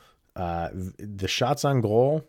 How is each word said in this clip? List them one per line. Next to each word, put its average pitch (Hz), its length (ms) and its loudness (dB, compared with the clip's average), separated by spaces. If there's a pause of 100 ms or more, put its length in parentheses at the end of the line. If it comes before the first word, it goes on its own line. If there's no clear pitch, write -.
(360)
Uh, 85 340 -4
th-, 92 280 -8
the 98 300 -8
shots 131 360 0
on 139 160 2
goal 123 500 4